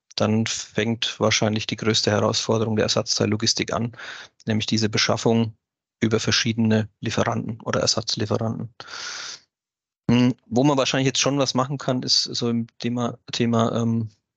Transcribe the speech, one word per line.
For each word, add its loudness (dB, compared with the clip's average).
dann 2
fängt -4
wahrscheinlich 2
die -6
größte 0
Herausforderung 0
der 2
Ersatzteillogistik 0
an, -4
nämlich 0
diese 0
Beschaffung 0
über 2
verschiedene 2
Lieferanten -4
oder -2
Ersatzlieferanten. -2
Hm, 4
wo 2
man 6
wahrscheinlich 2
jetzt 0
schon 2
was 0
machen -2
kann, -2
ist 2
so -4
im 0
Thema, -4
Thema, 2
ähm, 0